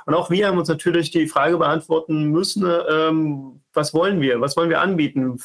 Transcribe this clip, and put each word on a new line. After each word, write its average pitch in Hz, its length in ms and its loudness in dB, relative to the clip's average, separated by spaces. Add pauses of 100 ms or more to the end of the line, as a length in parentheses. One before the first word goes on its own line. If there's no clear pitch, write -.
Und 143 80 0
auch 175 160 0
wir 196 160 2
haben 185 120 0
uns 165 100 -2
natürlich 165 420 0
die 160 160 0
Frage 156 320 2
beantworten 156 720 0
müssen, 185 360 0 (240)
ähm, 156 680 -2 (140)
was 151 200 -2
wollen 180 260 2
wir? 123 200 2
Was 143 160 -2
wollen 165 140 2
wir 151 100 2
anbieten? 143 640 0